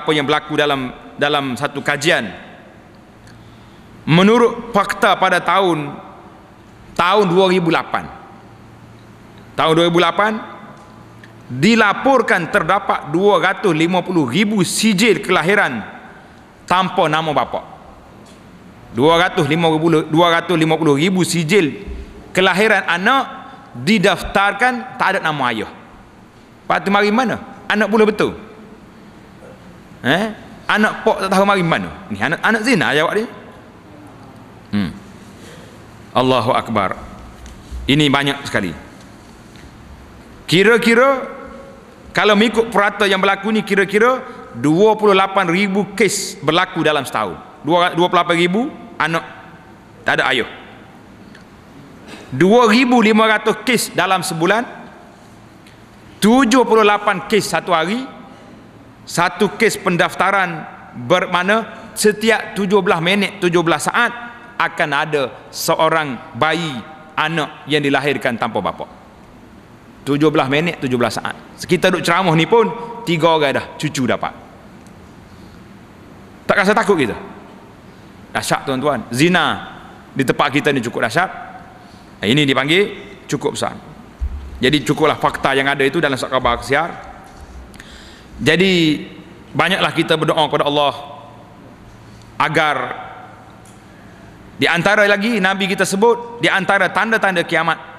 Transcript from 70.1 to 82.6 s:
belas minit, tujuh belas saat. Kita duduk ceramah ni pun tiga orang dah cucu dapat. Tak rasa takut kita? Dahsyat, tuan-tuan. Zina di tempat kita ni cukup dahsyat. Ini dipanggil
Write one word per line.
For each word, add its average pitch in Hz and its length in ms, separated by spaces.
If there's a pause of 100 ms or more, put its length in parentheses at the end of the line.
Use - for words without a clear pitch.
belas 147 160
minit, 156 320
tujuh 127 160
belas 117 240
saat. - 160 (240)
Kita 185 320
duduk 180 160
ceramah 175 320
ni 160 80
pun 220 240 (320)
tiga 165 320
orang 139 240
dah - 160
cucu 139 320
dapat. 101 240 (2250)
Tak 202 160
rasa 190 80
takut 214 240
kita? 117 240 (1120)
Dahsyat, - 320
tuan-tuan. 135 480
Zina 135 560 (480)
di 135 80
tempat 147 320
kita 143 160
ni 139 80
cukup 120 320
dahsyat. 170 160 (960)
Ini 135 240
dipanggil 143 800